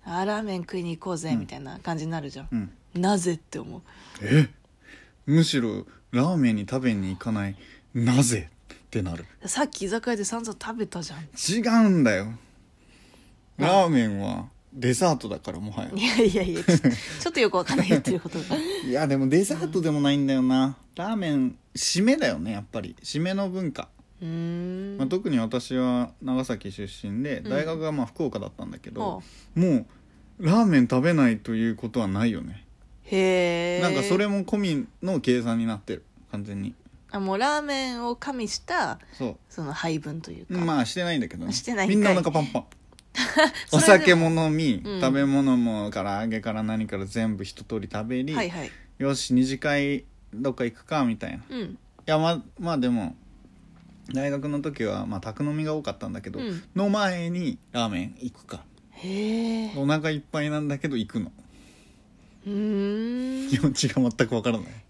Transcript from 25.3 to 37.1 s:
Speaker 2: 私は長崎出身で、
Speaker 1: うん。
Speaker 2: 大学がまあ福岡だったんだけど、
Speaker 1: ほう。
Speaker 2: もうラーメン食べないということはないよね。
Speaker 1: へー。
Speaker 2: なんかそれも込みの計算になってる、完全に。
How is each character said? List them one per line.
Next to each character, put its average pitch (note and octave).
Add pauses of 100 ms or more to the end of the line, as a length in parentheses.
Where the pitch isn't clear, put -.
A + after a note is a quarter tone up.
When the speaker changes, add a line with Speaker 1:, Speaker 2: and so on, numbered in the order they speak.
Speaker 2:
私 B2
は B2 (100)
長 B2+
崎 G#2
出 G#2
身 G2+
で、 C3+
Speaker 1:
う -
ん。 -
Speaker 2:
大 C#3+
学 D#3+
が D#3
ま C#3
あ -
福 -
岡 B2
だ G2+
っ -
た -
ん -
だ -
け -
ど、 -
Speaker 1:
ほ G2 (340)
う。 D#3+
Speaker 2:
も D#3+ (520)
う G3
ラ G3
ー A3
メ D#3
ン A#2
食 B2+
べ E3+
な C3+
い G#2+
と A2+
い A2+
う G#2+
こ A2+
と A#2+
は G#2
な G2+
い A#2
よ F2
ね。 - (400)
Speaker 1:
へ F3
ー。 -
Speaker 2:
な F3+
ん F#3+
か -
そ -
れ G3+
も G3+
込 G#3
み D#3+ (160)
の F3+
計 B2
算 A2+
に A2+
な A2+
っ G2+
て -
る、 - (280)
完 G2+
全 G2+
に。 G2 (360)